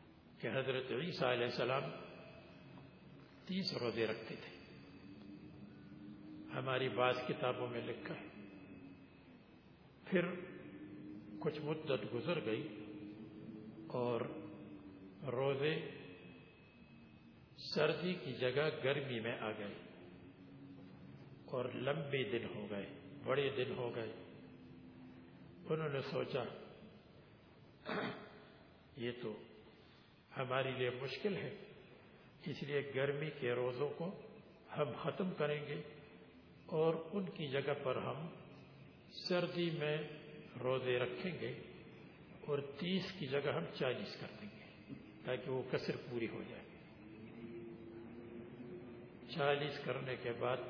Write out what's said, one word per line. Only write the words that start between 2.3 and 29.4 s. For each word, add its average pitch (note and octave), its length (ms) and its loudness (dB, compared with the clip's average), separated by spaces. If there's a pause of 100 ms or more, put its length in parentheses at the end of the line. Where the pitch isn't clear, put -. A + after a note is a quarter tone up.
تیس F#3 320 2
روزے A2+ 300 6
رکھتے - 280 0
تھے، - 220 -10 (2000)
ہماری C3 360 4
بعض B2 260 8 (120)
کتابوں B2 400 2
میں A#2 180 0
لکھا - 300 -2
ہے۔ - 100 -6 (1800)
پھر F3 200 6 (1120)
کچھ D3+ 220 0
مدت C#3+ 520 2
گزر A#2 320 2
گئی A2 220 2 (1200)
اور A#2+ 340 4 (1000)
روزے C#3 680 4 (1700)
سردی E3 560 4
کی C3+ 200 -2
جگہ B2+ 360 4 (140)
گرمی C3 360 4
میں A#2 200 0
آ A2 120 2
گئے G2+ 220 -4 (1700)
اور B2 200 0 (100)
لمبے C#3 480 2
دن A2 220 2 (100)
ہو G#2 140 -4
گئے، G2+ 160 -2 (380)
بڑے C3+ 340 6
دن B2 200 2
ہو A#2+ 180 0
گئے۔ A2 160 -2 (1600)
انہوں D#3 200 2
نے C3+ 100 2 (120)
سوچا، B2+ 320 2 (2500)
"یہ A#2+ 140 2 (100)
تو G#2+ 160 -2 (1000)